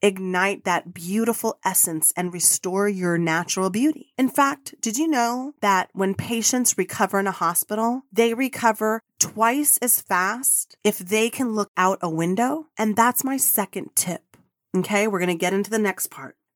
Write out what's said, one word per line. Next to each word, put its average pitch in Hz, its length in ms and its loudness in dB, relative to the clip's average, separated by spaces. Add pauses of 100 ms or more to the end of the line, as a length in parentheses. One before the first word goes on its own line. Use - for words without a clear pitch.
ignite 190 640 0
that 175 300 -2
beautiful 220 680 -2
essence 170 540 0
and 180 160 -2
restore 185 560 0
your 180 300 0
natural 170 500 0
beauty. 247 480 -2
In 262 120 2
fact, - 520 0
did 226 160 -2
you 320 100 0
know 254 540 0
that 196 320 2
when 196 220 0
patients 233 600 0
recover 196 440 0
in 196 80 0
a 190 40 -2
hospital, 214 680 -2 (100)
they 226 220 4
recover 226 680 0 (200)
twice 254 580 2
as - 240 0
fast 202 840 -2
if 214 140 2
they 214 320 0
can 233 240 -4
look 208 240 -2
out 185 240 2
a 175 80 -2
window? 196 580 0 (100)
And 214 200 0
that's 240 260 4
my 269 140 -2
second - 580 -2
tip. - 400 -6 (400)
Okay, 202 320 2
we're 196 120 -2
gonna 180 160 0
get 180 180 0
into 196 160 0
the 220 80 0
next 202 300 0
part. - 280 -14 (200)